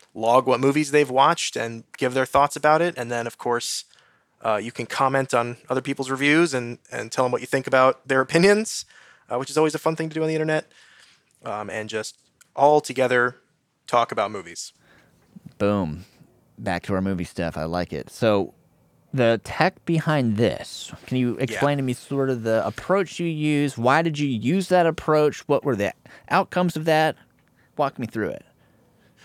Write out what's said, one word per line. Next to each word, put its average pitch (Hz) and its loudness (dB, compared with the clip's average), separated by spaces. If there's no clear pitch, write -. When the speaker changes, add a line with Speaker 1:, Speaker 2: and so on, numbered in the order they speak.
Speaker 1:
log 117 4
what 127 2
movies 139 2
they've 147 4
watched 139 2
and 117 -6
give 127 -2
their 131 2
thoughts 143 2
about 151 4
it. 175 -2
And 120 -6
then, 120 -4
of 117 -10
course, - -4
uh, 110 2
you 107 -6
can 117 -8
comment 135 0
on 120 0
other 131 0
people's 135 -6
reviews 147 2
and, 120 -6
and 117 -8
tell 131 0
'em 123 0
what 120 -2
you 120 -12
think 135 -2
about 131 4
their 135 2
opinions, 196 2
uh, 120 -4
which 131 -6
is 139 -2
always 156 2
a 156 -4
fun 160 -2
thing 160 -4
to 156 -12
do 160 -2
on 160 0
the 156 -2
internet, 156 -2
um, 107 -8
and 107 -8
just 107 -8
all 147 6
together 123 0
talk 117 2
about 107 -2
movies. 85 -12
Speaker 2:
Boom. 92 -2
Back 95 -4
to 101 -4
our 95 2
movie 95 -2
stuff. 85 -6
I 78 -4
like 87 -4
it. 76 -8
So 104 0
the 117 2
tech - -2
behind 151 0
this, - -2
can 127 -4
you 123 0
Speaker 1:
Yeah. - -2
Speaker 2:
explain 135 0
to 139 -2
me 127 -2
sort 135 -4
of 123 -2
the 110 0
approach 180 -4
you 170 -4
use? 151 -2
Why 131 4
did 160 -2
you 147 0
use 135 0
that 180 4
approach? 151 0
What 143 2
were 131 0
the 98 -2
outcomes 180 0
of 156 -6
that? 156 2
Walk 139 -4
me 120 -6
through 107 -4
it. - -12